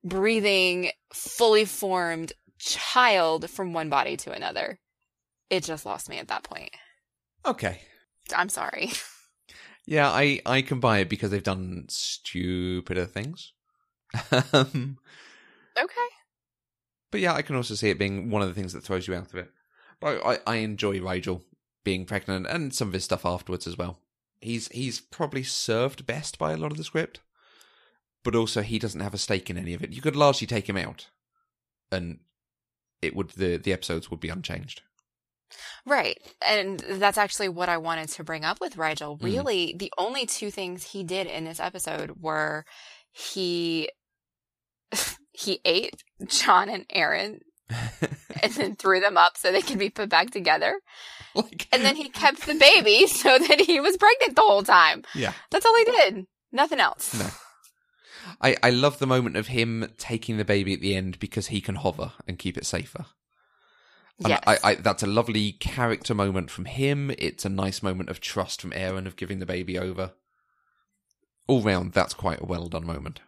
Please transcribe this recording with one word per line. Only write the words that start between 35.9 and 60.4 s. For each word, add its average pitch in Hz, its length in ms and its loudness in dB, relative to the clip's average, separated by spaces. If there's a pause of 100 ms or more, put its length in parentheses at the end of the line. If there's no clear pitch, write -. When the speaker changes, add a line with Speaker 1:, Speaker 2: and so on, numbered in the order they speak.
Speaker 1:
And 196 340 0
that's 196 360 0
actually 208 320 0
what 175 220 -2
I 170 80 0
wanted 160 320 -4
to - 140 -12
bring 156 200 -8
up 175 160 -2
with 320 160 -10
Rygel. 156 420 -4
Speaker 2:
Mm. 165 60 -10
Speaker 1:
Really, 196 540 -2
the 196 180 -10
only 240 300 -4
two 208 240 -6
things 180 400 -10
he 196 140 -10
did 185 220 -4
in 160 200 -8
this 160 120 -12
episode 160 640 -8
were 156 460 -4 (460)
he, 170 760 -4 (1040)
<laughs> - 400 -6
he - 320 -4
ate - 380 0 (240)
John 190 420 4
and 196 220 -8
Aaron 190 500 0 (140)
Speaker 2:
<laughs> - 160 -20
Speaker 1:
and - 840 -4
then 208 220 -4
threw 190 240 4
them 196 160 2
up 175 200 8
so 185 160 0
they 196 100 4
could 247 160 -4
be 202 120 -2
put 208 180 -6
back 185 220 4
together. 175 500 0 (540)
Speaker 2:
Like - 380 -4
Speaker 1:
And 254 120 4
then 285 120 4
he 294 120 -8
kept 285 380 2
the 294 120 0
baby 285 480 10
<laughs> - 0 -
so - 320 6
that 302 220 6
he 339 200 6
was 370 160 2
pregnant 415 400 6
the 453 60 8
whole 202 200 8
time. 170 400 8 (120)
Speaker 2:
Yeah. 131 180 0 (180)
Speaker 1:
That's - 160 0
all 453 100 8
he 466 80 8
did. 254 420 4 (260)
Nothing 277 280 2
else. - 380 0
Speaker 2:
No. 104 100 -2 (1120)
I, 131 220 4
I 123 80 8
love 131 280 2
the 139 80 0
moment 127 300 2
of 110 120 -2
him 117 480 -2
taking 113 400 -6
the 107 80 0